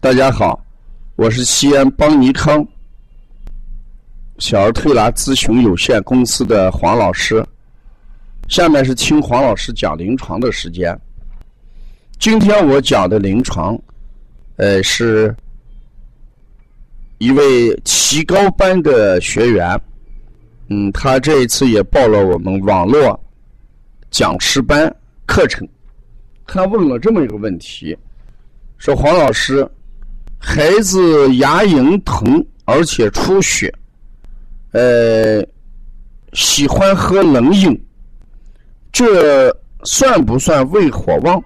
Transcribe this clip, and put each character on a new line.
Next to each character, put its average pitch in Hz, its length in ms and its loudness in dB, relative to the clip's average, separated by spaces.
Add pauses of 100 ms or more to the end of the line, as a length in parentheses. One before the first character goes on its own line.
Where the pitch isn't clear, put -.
大 131 120 0
家 131 180 4
好， 107 340 -2 (520)
我 113 120 0
是 123 160 -2
西 139 320 2
安 135 140 4
邦 151 300 2
尼 131 120 4
康 151 320 0 (1700)
小 101 240 -2
儿 107 80 2
推 135 240 0
拿 113 160 2
咨 135 240 -4
询 120 300 0
有 95 120 0
限 113 280 0
公 127 200 0
司 120 200 -4
的 95 260 2
黄 92 260 -2
老 98 160 0
师。 110 320 -2 (1000)
下 175 220 0
面 143 160 2
是 131 100 -2
听 151 260 0
黄 127 220 -2
老 117 140 0
师 - 160 -8
讲 95 260 -4
临 98 180 -4
床 87 220 -8
的 120 140 -2
时 - 180 -10
间。 87 260 -6 (1200)
今 220 180 2
天 202 300 2
我 139 120 4
讲 107 300 0
的 107 80 0
临 98 240 0
床， 87 340 -4 (760)
呃， 98 300 0
是 110 500 0 (1800)
一 117 140 -2
位 131 500 4
提 - 400 -2
高 190 300 0
班 190 280 0
的 110 400 2
学 120 300 -2
员， 92 300 0 (880)
嗯， 101 240 -4
他 131 260 0
这 139 220 2
一 123 80 2
次 131 200 0
也 107 140 2
报 127 240 2
了 104 180 4
我 90 140 0
们 95 260 -4
网 95 220 2
络 127 320 2 (960)
讲 - 280 -2
师 - 220 -2
班 151 320 0 (320)
课 190 220 2
程。 - 180 -10 (800)
他 185 200 -2
问 190 220 0
了 120 120 -2
这 185 100 0
么 190 140 2
一 - 20 -6
个 107 100 -8
问 101 220 -6
题， - 400 -14 (800)
说 - 180 0
：“黄 143 180 2
老 151 160 2
师， 135 380 -2 (680)
孩 - 320 0 (100)
子 170 560 2
牙 143 260 2
龈 175 420 2
疼， 131 380 0 (220)
而 139 180 2
且 202 280 0
出 190 320 0
血， - 280 -2 (1000)
呃， 113 720 2 (880)
喜 - 340 -2
欢 196 300 2
喝 190 260 0
冷 139 300 4
饮， 190 260 2 (1120)
这 151 640 4 (300)
算 247 400 2
不 113 140 -2
算 139 320 0
胃 180 200 2
火 95 280 -2
旺？” 170 280 0